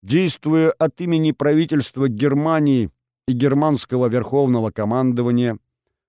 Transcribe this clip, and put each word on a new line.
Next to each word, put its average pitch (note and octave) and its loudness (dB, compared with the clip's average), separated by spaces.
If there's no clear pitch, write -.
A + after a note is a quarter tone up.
действуя D#3+ 0
от - -2
имени D#3+ 0
правительства D3 0
Германии C#3 0
и C3 0
германского C3+ 0
верховного B2 0
командования, A#2+ -2